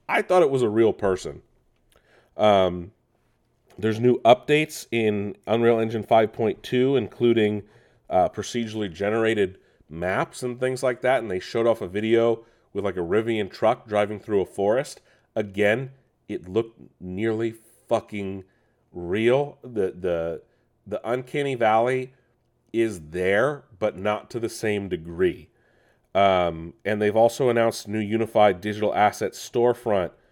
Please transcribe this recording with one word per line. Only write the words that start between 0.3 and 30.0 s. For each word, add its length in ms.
it 80
was 100
a 80
real 240
person. 480
Um, 540
there's 220
new 220
updates 680
in 440
Unreal 320
Engine 240
five 280
point 300
two, 340
including, 680
uh, 200
procedurally 600
generated 680
maps 520
and 180
things 220
like 200
that, 200
and 80
they 100
showed 280
off 140
a 60
video 560
with, 100
like, 140
a 40
Rivian 500
truck 360
driving 320
through 220
a 40
forest. 560
Again, 560
it 200
looked 320
nearly 560
fucking 560
real. 720
The, 360
the, 420
the 200
uncanny 480
valley 580
is 380
there, 560
but 180
not 340
to 80
the 100
same 400
degree. 600
Um, 580
and 160
they've 140
also 340
announced 380
new 120
unified 640
digital 340
asset 380
storefront 800